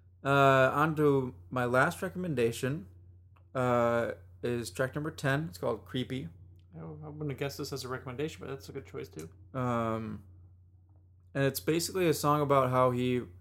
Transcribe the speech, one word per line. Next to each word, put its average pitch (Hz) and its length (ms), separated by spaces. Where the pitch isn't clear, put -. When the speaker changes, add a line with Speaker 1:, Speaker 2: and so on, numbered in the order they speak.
Speaker 1:
Uh, 135 500
on 151 220
to 139 380
my 123 160
last 135 360
recommendation, 165 840
uh, 120 580
is 120 280
track 131 240
number 151 160
ten. 147 400
It's - 80
called 120 260
Creepy. 131 420
Speaker 2:
I, 160 80
I 156 260
wouldn't 151 220
have 127 80
guessed 139 200
this 143 160
as 127 100
a 123 40
recommendation, 127 520
but - 80
that's 135 200
a - 40
good 135 140
choice 135 220
too. 160 200
Speaker 1:
Um, 113 640
and 139 100
it's 135 160
basically 170 480
a 147 60
song 147 260
about 139 300
how 127 200
he, 123 300